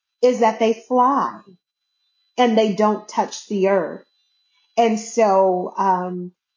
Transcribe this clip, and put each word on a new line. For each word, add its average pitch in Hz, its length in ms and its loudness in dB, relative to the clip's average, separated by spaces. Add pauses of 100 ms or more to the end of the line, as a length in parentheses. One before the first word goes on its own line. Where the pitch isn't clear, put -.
(220)
is 240 180 2
that 220 200 0
they 226 140 2
fly 247 680 -2 (960)
and 233 200 4
they 220 160 2
don't 214 340 0
touch - 400 -6
the 196 200 0
earth. 180 380 -2 (720)
And 226 200 2
so, 190 800 0
um, 180 540 -2 (260)